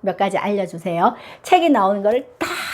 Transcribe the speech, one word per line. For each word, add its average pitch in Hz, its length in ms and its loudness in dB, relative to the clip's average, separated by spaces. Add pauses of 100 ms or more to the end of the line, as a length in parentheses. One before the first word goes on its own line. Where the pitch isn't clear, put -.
몇 185 140 -4
가지 196 200 0
알려주세요. 185 760 -2 (300)
책에 339 260 4
나오는 202 320 4
거를 233 260 0 (120)
다 - 80 -6 (260)